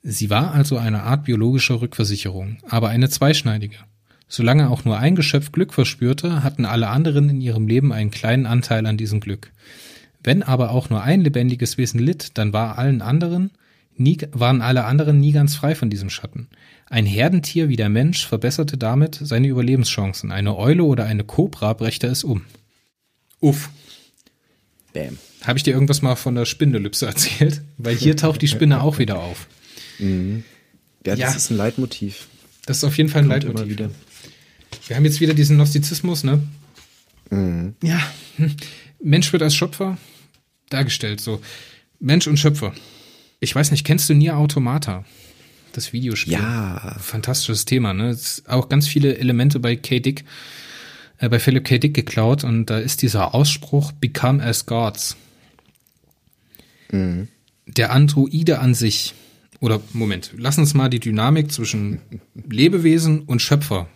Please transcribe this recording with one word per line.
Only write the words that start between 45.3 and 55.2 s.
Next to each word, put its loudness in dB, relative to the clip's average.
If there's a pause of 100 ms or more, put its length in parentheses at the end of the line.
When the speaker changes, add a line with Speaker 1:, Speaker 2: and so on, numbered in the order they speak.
Speaker 1:
Das -10
Videospiel. -4
Speaker 2:
Ja. -4
Speaker 1:
Fantastisches -4
Thema, 0
ne? -2
Es -8
ist -20
auch 0
ganz 2
viele 2
Elemente 2
bei 0
K. -2
Dick, -4 (920)
äh, -2
bei 2
Philip 2
K. 2
Dick 2
geklaut 0
und 0
da -2
ist -4
dieser 0
Ausspruch, 0
„Become 0
as -4
gods.“ -4 (1700)